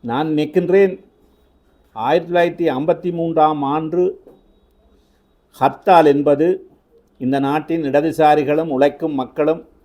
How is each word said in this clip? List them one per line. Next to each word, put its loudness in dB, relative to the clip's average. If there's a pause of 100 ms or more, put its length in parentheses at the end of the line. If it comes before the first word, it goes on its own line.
நான் -2
நினைக்கின்றேன், 0 (1120)
ஆயிரத்தி -2
தொள்ளாயிரத்தி 0
ஐம்பத்தி -2
மூன்றாம் 0 (120)
ஆண்டு -4 (1600)
ஹர்த்தால் 4
என்பது 2 (800)
இந்த -2 (100)
நாட்டின் -4
இடதுசாரிகளும் 0
உழைக்கும் 0
மக்களும் -2 (220)